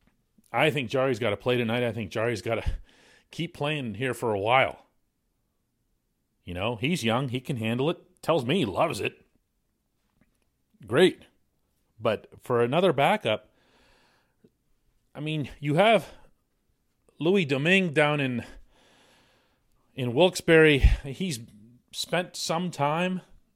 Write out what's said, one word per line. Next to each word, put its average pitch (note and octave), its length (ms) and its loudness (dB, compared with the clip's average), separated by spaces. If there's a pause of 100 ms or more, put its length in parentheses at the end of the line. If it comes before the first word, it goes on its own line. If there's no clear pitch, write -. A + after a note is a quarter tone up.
(540)
I C#3+ 160 2
think C3+ 200 -4
Jarry's C3 300 0
gotta G#2 160 -2
play B2 220 -2
tonight. A#2+ 260 -2
I A#2+ 80 -2
think G2+ 200 -8
Jarry's A2+ 300 -4
gotta A2+ 220 -4 (360)
<laughs> - 320 -20
keep - 220 -8
playing C#3+ 420 -6
here B2 180 -4
for A2+ 200 -4
a G2 60 -2
while. A2+ 460 2 (1600)
You F2+ 80 -12
know, G#2+ 240 -6
he's C#3 260 -4
young. A#2+ 240 0
He B2+ 140 -6
can C#3 160 -6
handle A#2 320 -2
it. - 320 -10
Tells D3+ 240 0
me D#3 140 0
he D3 60 0
loves A2 360 -2
it. - 240 -8 (1600)
Great. C#3+ 380 2 (760)
But G#2+ 300 -2 (120)
for A#2+ 200 0
another D#3 320 2
backup, C#3 560 0 (1600)
I C3 60 -16
mean, D3+ 300 -6 (100)
you C#3+ 160 -2
have G3+ 320 4 (1120)
Louis F#3 240 2
Domingue D#3+ 480 2
down D3 300 2
in, B2 240 -4 (1500)
in B2 200 -4
Wilkes-Barre. D#3+ 640 6 (260)
He's C#3+ 360 -6 (520)
spent F3 440 -6
some F3 340 -4
time E3+ 520 -2 (340)